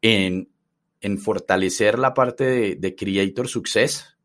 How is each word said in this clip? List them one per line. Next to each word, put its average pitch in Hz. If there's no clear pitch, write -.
en, 95
en 101
fortalecer 98
la 131
parte 127
de, 120
de 90
creator 98
success -